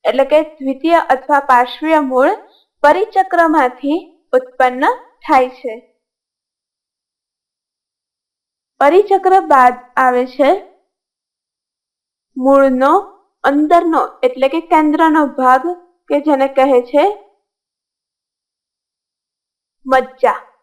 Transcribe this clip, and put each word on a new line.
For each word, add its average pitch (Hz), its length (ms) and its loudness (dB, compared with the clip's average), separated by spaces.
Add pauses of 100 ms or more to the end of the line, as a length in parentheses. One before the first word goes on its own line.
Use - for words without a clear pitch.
એટલે 269 200 0
કે 302 300 0
દ્વિતીય 285 540 -2
અથવા 277 400 -2
પાર્શ્વીય 302 540 0
મૂળ 269 340 0 (460)
પરિચક્રમાંથી 339 1500 -2
ઉત્પન્ન 254 520 -2 (360)
થાય 262 300 0
છે. 240 440 -14 (2750)
પરિચક્ર 381 680 2
બાદ 254 280 4 (220)
આવે 254 300 0
છે 285 500 -2 (1600)
મૂળનો 269 840 0 (240)
અંદરનો, 302 800 0
એટલે 254 260 -2
કે 330 180 -6
કેન્દ્રનો 311 680 0
ભાગ, 262 280 2 (480)
કે 294 100 0
જેને 277 340 -2
કહે 262 280 2
છે 285 220 0 (2750)
મજ્જા. 254 600 -2 (160)